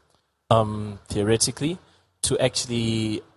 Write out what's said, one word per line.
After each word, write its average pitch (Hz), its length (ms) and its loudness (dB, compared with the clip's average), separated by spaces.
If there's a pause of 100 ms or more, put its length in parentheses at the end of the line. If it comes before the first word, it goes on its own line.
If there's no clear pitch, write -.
(500)
um, 107 480 2 (100)
theoretically, 113 680 0 (440)
to - 180 0
actually, 113 840 -2 (140)